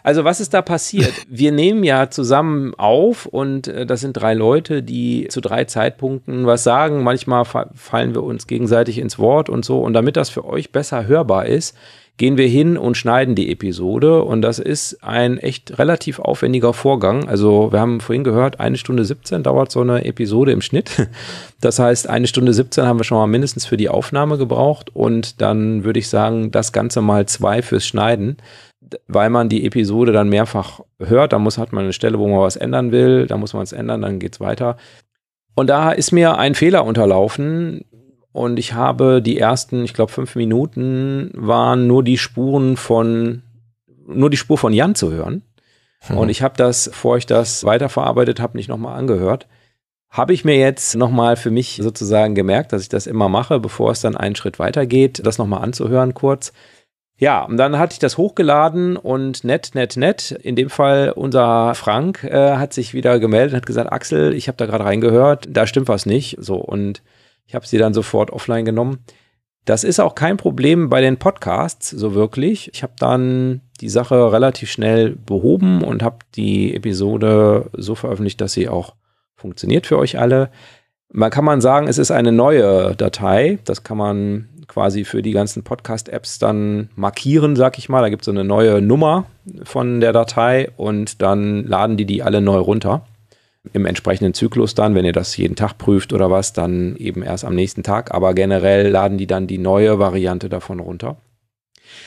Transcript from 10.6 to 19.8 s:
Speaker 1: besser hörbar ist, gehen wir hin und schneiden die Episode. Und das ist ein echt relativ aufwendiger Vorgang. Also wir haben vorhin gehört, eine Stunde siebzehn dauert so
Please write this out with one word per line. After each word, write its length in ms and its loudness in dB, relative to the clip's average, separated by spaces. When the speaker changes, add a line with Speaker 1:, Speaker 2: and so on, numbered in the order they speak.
Speaker 1:
besser 360 -4
hörbar 400 2
ist, 280 -2
gehen 200 2
wir 100 4
hin 300 4
und 180 -2
schneiden 380 0
die 180 0
Episode. 720 2
Und 200 0
das 160 0
ist 440 -6
ein 360 0
echt 400 -8
relativ 400 0
aufwendiger 540 0
Vorgang. 540 0
Also 440 4
wir 80 2
haben 220 0
vorhin 220 -2
gehört, 360 0
eine 180 -2
Stunde 260 -2
siebzehn 380 -4
dauert 300 0
so 100 0